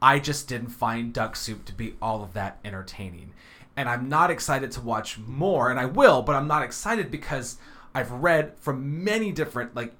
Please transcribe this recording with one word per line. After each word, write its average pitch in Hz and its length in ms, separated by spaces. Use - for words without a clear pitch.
I 139 160
just 143 300
didn't 120 220
find 117 420
Duck 113 240
Soup 110 300
to - 60
be 113 300
all 110 200
of 92 100
that 98 320
entertaining. 95 680
And 131 120
I'm 123 200
not 160 220
excited 135 420
to 127 80
watch 113 380
more, 135 520
and 127 80
I 127 60
will, 165 380
but 147 120
I'm 139 140
not 151 140
excited 196 480
because 135 480
I've 123 160
read 151 480
from 143 460
many 214 280
different, 123 440
like, 120 240